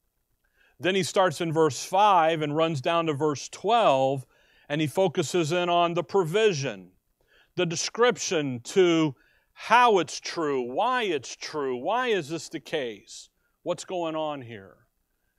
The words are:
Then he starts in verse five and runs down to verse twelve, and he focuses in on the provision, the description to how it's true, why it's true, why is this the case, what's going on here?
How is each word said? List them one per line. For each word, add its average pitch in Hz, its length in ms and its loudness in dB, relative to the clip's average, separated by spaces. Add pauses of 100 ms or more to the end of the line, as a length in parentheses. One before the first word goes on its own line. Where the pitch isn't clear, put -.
(800)
Then 185 160 0
he 185 80 2
starts 180 360 2
in 165 120 -2
verse 151 320 2
five 175 580 4
and 147 140 -2
runs 160 240 0
down 170 260 0
to 156 60 0
verse 147 360 -2
twelve, 143 800 2 (420)
and 147 120 -2
he 156 80 0
focuses 175 640 0
in 175 160 0
on 175 260 2
the 175 100 0
provision, 151 840 0 (680)
the 180 80 0
description 170 960 -2
to 165 540 2 (400)
how 233 440 4
it's - 220 -4
true, 143 400 -4
why 208 440 -2
it's 156 300 -4
true, 135 420 -6
why 214 320 -2
is 180 200 -2
this 160 220 -10
the 156 100 -12
case, - 720 -8 (320)
what's - 240 -8
going 170 280 -6
on 151 280 -6
here? 104 340 -18 (640)